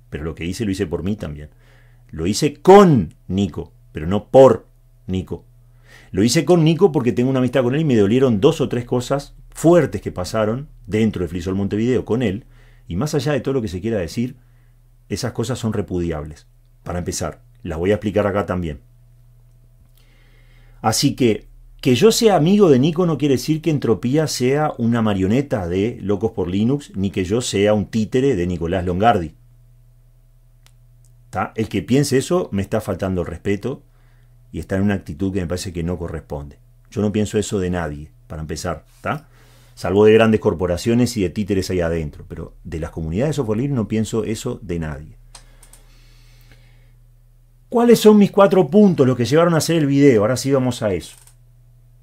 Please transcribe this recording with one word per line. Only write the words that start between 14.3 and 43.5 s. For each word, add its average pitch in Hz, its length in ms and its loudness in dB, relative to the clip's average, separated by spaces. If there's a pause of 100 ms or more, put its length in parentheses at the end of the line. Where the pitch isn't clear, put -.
esas 107 240 -6
cosas 117 260 -6
son 107 140 -4
repudiables. 85 720 -6 (360)
Para 87 160 -8
empezar, 87 440 -8 (200)
las 82 160 -8
voy 92 140 0
a - 20 4
explicar 101 320 -2
acá 98 200 -2
también. 87 340 -6 (2000)
Así 113 340 0
que, 110 320 0 (340)
que 127 140 2
yo 208 160 6
sea 220 260 4
amigo 180 340 4
de 127 80 6
Nico 165 280 0
no 156 120 -2
quiere 139 160 0
decir 151 260 -2
que 165 100 -2
Entropía 131 560 0
sea 139 520 -2
una 117 240 0
marioneta 104 640 0
de 98 320 -2
Locos 101 320 -2
por 90 160 -4
Linux, 113 480 -2
ni 95 140 -2
que 95 140 -4
yo 104 160 -2
sea 104 340 0
un 101 120 -2
títere 127 480 0
de 87 120 -2
Nicolás 90 380 -4
Longardi. 92 500 0 (2000)
¿tá? 101 240 -4
El 113 140 -4
que - 140 -4
piense 135 360 2
eso 175 340 -2
me 98 100 -4
está 107 180 -4
faltando 95 420 -4
el 76 40 -4
respeto 101 560 -6 (720)
y 87 60 -10
está 95 180 -6
en 95 60 0
una 101 120 0
actitud 87 380 -6
que 95 80 -4
me 87 60 -6
parece 87 260 -8
que 85 100 -8
no 87 140 -4
corresponde. 78 600 -12 (320)
Yo - 100 -8
no 104 120 0
pienso 107 260 -2
eso 104 220 -4
de 90 100 -4
nadie, 76 400 -8 (160)
para 80 160 -12
empezar, 82 420 -8 (160)
¿tá? 135 280 -8 (460)
Salvo 98 300 2
de 107 80 8
grandes 110 280 2
corporaciones 101 760 -2
y 101 60 -2
de 87 80 -2
títeres 95 400 -4
ahí 92 100 -2
adentro, 82 480 -6
pero 80 260 -16 (100)
de 82 160 -10
las 78 100 -10
comunidades 85 400 -4
de 143 40 -4
software 107 240 -4